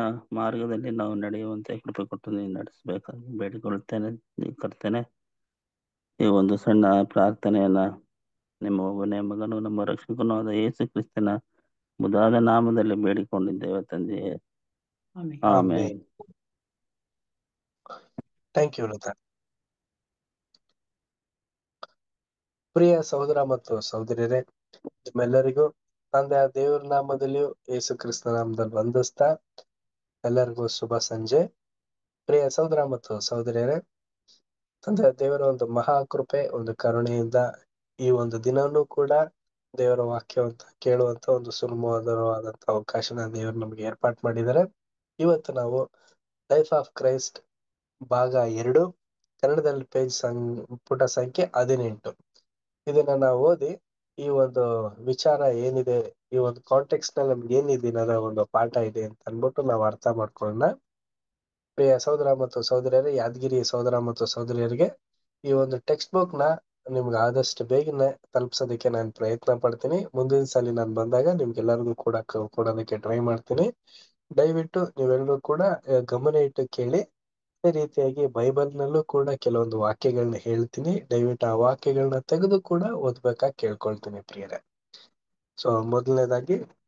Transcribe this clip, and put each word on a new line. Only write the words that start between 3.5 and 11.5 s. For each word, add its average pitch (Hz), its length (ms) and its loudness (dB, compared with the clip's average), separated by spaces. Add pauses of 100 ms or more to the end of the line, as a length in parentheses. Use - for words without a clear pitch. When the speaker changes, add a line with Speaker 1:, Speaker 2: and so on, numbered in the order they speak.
Speaker 1:
ಕರ್ತನೆ. 110 640 -6 (1000)
ಈ 113 60 2
ಒಂದು 101 320 6
ಸಣ್ಣ 107 280 4 (180)
ಪ್ರಾರ್ಥನೆಯನ್ನ 101 760 2 (840)
ನಿಮ್ಮ 101 200 0
ಒಬ್ಬನೇ 101 380 -4
ಮಗನು 107 400 -4
ನಮ್ಮ 107 240 -4
ರಕ್ಷಕನೂ 113 560 -2
ಆದ 110 80 -4
ಯೇಸು 110 400 -2
ಕ್ರಿಸ್ತನ 107 420 -2 (720)